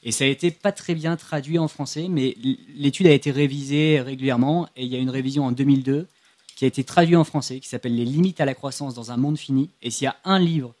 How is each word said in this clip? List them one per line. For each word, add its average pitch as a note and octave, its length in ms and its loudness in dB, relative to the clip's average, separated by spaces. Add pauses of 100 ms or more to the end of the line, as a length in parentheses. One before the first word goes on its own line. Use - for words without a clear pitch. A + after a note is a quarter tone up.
Et A#2 100 -6
ça C#3 120 0
a C3+ 40 4
été D3+ 220 0
pas G3 220 -4
très - 220 -6
bien E3 220 -4
traduit D#3 420 -4
en D#3+ 100 0
français, D3+ 400 -8
mais C3 340 0
l-, C3 140 0 (200)
l'étude C#3+ 300 2
a D#3 60 10
été C#3+ 180 4
révisée C#3+ 680 2
régulièrement, C3 760 0
et B2+ 80 -8
il B2 40 -6
y B2+ 80 -4
a - 20 -4
une C3 120 -2
révision C3+ 340 -2
en B2+ 80 0
deux C3 120 0
mille C#3 180 6
deux C#3 240 -2 (500)
qui - 80 -2
a C3 40 4
été C3 160 -2
traduite E3+ 320 4
en D#3+ 80 6
français, C3 360 -6
qui - 80 -18
s'appelle A#2+ 280 -4
Les A#2+ 80 0
limites D#3+ 360 0
à D3+ 40 2
la C3+ 100 -2
croissance C3+ 400 -10
dans A#2 160 -14
un A#2+ 60 -6
monde D3 200 0
fini. C#3 320 -2 (140)
Et A#2+ 80 -6
s'il - 140 -6
y C3 40 0
a - 160 -6
un F#3+ 140 2
livre D#3+ 420 0